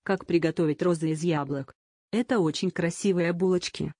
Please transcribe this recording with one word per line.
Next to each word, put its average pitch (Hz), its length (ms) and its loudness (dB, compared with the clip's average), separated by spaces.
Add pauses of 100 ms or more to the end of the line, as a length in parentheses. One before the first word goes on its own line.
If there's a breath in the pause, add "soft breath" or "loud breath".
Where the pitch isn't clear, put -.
как - 200 -2
приготовить 160 560 0
розы 165 300 0
из 156 140 -2
яблок. 143 500 -2 (380)
Это 240 260 0
очень 170 320 0
красивые 170 640 0
булочки, 175 680 -2